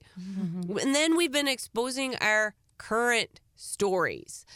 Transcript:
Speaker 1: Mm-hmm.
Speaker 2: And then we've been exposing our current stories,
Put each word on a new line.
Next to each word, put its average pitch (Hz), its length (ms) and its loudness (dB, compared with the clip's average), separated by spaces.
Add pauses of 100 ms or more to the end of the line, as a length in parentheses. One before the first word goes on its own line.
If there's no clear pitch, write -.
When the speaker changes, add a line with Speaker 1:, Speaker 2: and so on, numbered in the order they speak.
(200)
Speaker 1:
Mm-hmm. 185 600 -4
Speaker 2:
And 269 160 2
then 320 200 4
we've 339 160 2
been 285 160 2
exposing 254 680 -2
our 214 380 2 (220)
current 233 640 0 (160)
stories, - 920 -2 (100)